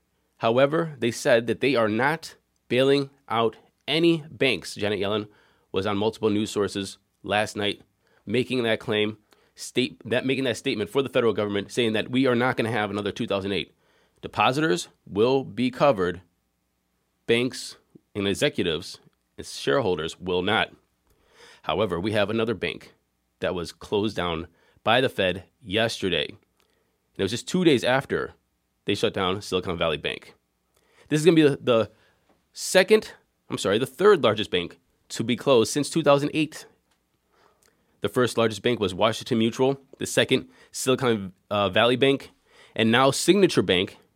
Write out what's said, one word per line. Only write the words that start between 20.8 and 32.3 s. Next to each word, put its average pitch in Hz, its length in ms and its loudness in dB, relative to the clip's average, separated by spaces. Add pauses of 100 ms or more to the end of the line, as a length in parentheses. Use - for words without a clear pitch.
However, 87 340 -2
we 104 100 -4
have 104 180 0
another 113 260 -2
bank - 380 -8 (460)
that 90 160 -4
was 85 160 -8
closed 104 460 -4
down 82 320 -4 (340)
by 117 180 2
the 131 80 0
Fed 95 360 -2 (180)
yesterday. 98 640 -2
And - 920 -20
it 95 40 -2
was 95 80 0
just 117 160 -6
two 180 160 -2
days 143 220 4
after 98 480 -2 (520)
they 101 120 -2
shut 107 180 -2
down 98 260 -2
Silicon 92 380 -4
Valley 82 180 0
Bank. - 380 -8 (760)
This 151 120 0
is 151 40 0
gonna 170 120 6
be 160 60 6
the, 143 200 4
the 117 280 2 (600)